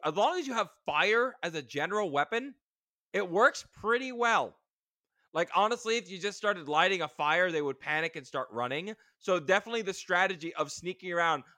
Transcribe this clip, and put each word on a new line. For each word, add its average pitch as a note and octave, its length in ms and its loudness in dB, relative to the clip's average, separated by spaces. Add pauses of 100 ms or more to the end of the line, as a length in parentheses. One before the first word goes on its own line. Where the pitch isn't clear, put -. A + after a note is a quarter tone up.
as D#3 100 0
long D4 240 2
as C#4 80 -4
you C4 60 -6
have G#3 160 -2 (160)
fire G#3+ 580 2
as E3 120 -4
a D3 80 -6
general E3+ 480 -2
weapon, A#3 440 -2 (580)
it F#3+ 160 -2
works A3+ 440 2
pretty B3+ 380 -2
well. A3+ 460 0 (760)
Like, E3+ 220 0
honestly, A3+ 420 2
if F3+ 120 -6
you F#3 100 -10
just G3 180 -6
started F3+ 320 -4
lighting F3 340 4
a D3+ 60 -4
fire, E3 420 2
they D#3 100 0
would C#3 180 -4
panic D#3+ 360 -4
and C#3 120 -14
start C3+ 240 -6
running. C3+ 440 -4 (240)
So F#3 200 0
definitely G3+ 440 0
the F#3 100 -6
strategy F3 600 -2
of D3+ 160 -2
sneaking F3+ 420 -10
around, E3 300 0 (140)